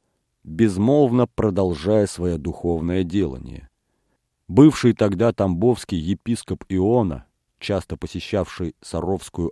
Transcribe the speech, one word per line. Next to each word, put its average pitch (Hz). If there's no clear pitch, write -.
безмолвно 117
продолжая 95
своё 87
духовное 85
делание. 67
Бывший 131
тогда 107
тамбовский 98
епископ 95
Иона, 95
часто -
посещавший 90
Саровскую 85